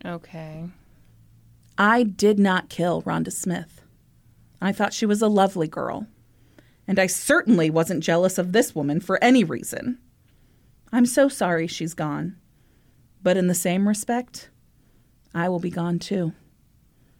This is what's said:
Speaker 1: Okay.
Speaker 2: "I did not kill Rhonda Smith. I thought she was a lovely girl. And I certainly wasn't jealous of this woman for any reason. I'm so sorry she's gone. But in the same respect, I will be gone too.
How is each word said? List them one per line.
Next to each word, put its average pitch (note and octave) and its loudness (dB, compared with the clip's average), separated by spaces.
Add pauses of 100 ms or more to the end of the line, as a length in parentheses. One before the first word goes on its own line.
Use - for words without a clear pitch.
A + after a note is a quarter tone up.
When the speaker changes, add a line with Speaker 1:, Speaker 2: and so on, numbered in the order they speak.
Speaker 1:
Okay. D#3+ -14 (1080)
Speaker 2:
"I A3+ 4
did G#3 2
not F#3 2
kill E3+ -2
Rhonda D#3+ -4
Smith. - -8 (800)
I F#3 0
thought G3+ -2
she A3 -2
was G#3 0
a G#3+ 4
lovely F#3+ 2
girl. - -8 (800)
And G3 0
I F#3+ 4
certainly G#3 2
wasn't E3 0
jealous F3+ 2
of F3+ -2
this A3 2
woman D3 -2
for - -2
any B3 6
reason. - -6 (920)
I'm A#3+ 4
so C#4 4
sorry F3 -2
she's D#3+ -8
gone. D3+ -6 (840)
But F3+ 2
in F3+ 2
the F3+ 2
same F#3+ 0
respect, A#3 -6 (840)
I E3+ -2
will F3+ -2
be F3 -6
gone E3+ -4
too. F3 -4 (880)